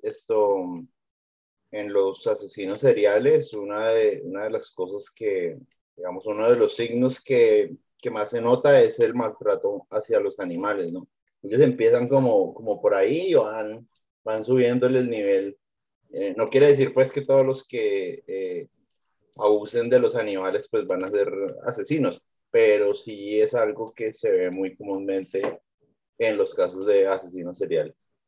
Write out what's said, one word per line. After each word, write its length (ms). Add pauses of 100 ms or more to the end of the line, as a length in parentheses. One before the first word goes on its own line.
Esto, 800 (880)
en 220
los 340
asesinos 520
seriales, 760
una 340
de, 380
una 180
de 60
las 220
cosas 380
que, 480 (380)
digamos, 300
uno 240
de 80
los 180
signos 460
que, 540 (220)
que 140
más 180
se 120
nota 400
es 180
el 140
maltrato 760
hacia 300
los 200
animales, 520
¿no? 160 (340)
Ellos 200
empiezan 480
como, 440
como 280
por 120
ahí 380
y 40
van, 520 (360)
van 200
subiéndole 560
el 100
nivel. 480 (540)
Eh, 260
no 120
quiere 180
decir, 260
pues, 180
que 100
todos 240
los 200
que, 640
eh, 420 (680)
abusen 520
de 100
los 160
animales, 560
pues, 160
van 160
a 60
ser 200 (360)
asesinos, 580 (260)
pero 460
sí 460
es 120
algo 400
que 200
se 180
ve 180
muy 280
comúnmente 800 (580)
en 200
los 160
casos 320
de 200
asesinos 520
seriales. 520 (180)